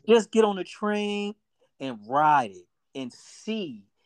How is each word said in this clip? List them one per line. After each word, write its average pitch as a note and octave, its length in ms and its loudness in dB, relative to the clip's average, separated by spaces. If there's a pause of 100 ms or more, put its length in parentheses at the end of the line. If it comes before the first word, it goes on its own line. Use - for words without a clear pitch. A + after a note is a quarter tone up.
Just A3 220 4
get A3 140 4
on G3+ 120 0
the F3+ 80 -8
train G#3 720 -4 (460)
and C3 180 -8 (100)
ride C#3+ 420 2
it F2+ 160 -20 (280)
and C3 180 -10
see E3 720 -10 (220)